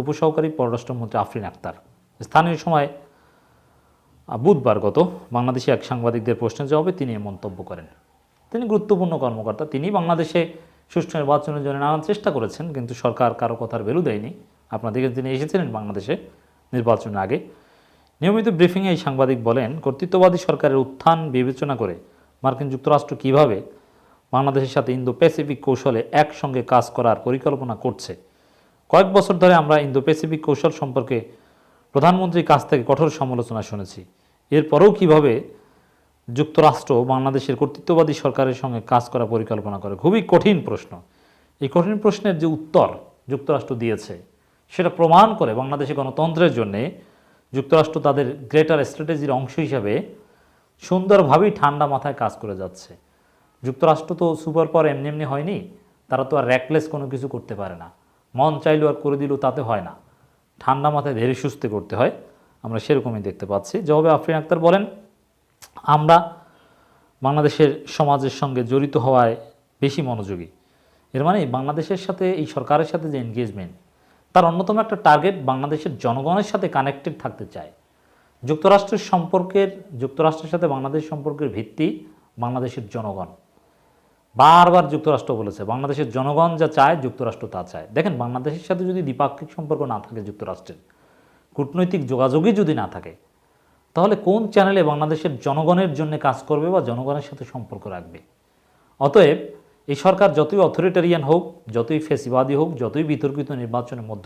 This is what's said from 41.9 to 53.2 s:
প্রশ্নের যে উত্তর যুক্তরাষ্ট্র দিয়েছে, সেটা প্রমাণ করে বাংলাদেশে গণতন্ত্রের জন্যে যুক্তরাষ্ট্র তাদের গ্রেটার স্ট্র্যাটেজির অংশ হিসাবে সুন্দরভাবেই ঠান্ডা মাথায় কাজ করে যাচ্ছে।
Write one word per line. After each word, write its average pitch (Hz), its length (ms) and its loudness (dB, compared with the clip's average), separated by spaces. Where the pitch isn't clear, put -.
প্রশ্নের 196 380 0
যে 165 60 0
উত্তর 196 300 2
যুক্তরাষ্ট্র 139 420 -4
দিয়েছে, 104 300 -4
সেটা 170 160 0
প্রমাণ 170 380 6
করে 120 120 0
বাংলাদেশে 143 380 -4
গণতন্ত্রের 156 600 0
জন্যে 104 220 -4
যুক্তরাষ্ট্র 156 440 2
তাদের 135 200 2
গ্রেটার 156 280 4
স্ট্র্যাটেজির 151 500 -6
অংশ 127 140 -8
হিসাবে 113 280 -2
সুন্দরভাবেই 185 720 4
ঠান্ডা 147 340 2
মাথায় 135 280 -4
কাজ 110 200 -2
করে 101 200 -8
যাচ্ছে। 90 300 -14